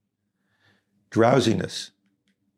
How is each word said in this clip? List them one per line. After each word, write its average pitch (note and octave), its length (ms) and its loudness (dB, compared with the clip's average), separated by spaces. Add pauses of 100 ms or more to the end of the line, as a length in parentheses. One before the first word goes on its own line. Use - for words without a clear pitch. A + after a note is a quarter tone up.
(1120)
drowsiness, A#2 800 0 (680)